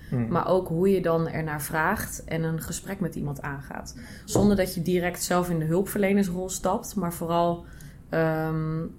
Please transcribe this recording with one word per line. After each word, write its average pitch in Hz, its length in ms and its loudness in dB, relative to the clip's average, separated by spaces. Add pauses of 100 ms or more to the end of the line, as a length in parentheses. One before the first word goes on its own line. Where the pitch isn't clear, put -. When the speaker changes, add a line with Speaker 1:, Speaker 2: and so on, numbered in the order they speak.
(120)
Speaker 1:
Mhm. 117 200 0
Speaker 2:
Maar - 160 0
ook 185 200 2
hoe 165 260 2
je 180 80 2
dan 165 280 2
ernaar 151 320 -4
vraagt 165 640 -2
en 160 180 -2
een 160 180 -2
gesprek 190 380 -8
met 160 160 -2
iemand 143 260 -6
aangaat. - 540 -8 (300)
Zonder 202 300 6
dat 185 200 2
je 175 60 -2
direct 180 420 0
zelf 180 260 2
in 165 100 2
de 156 60 0
hulpverlenersrol 190 840 2
stapt, - 460 -2
maar 170 180 -2
vooral, 170 520 2 (440)
ehm, 160 680 0 (200)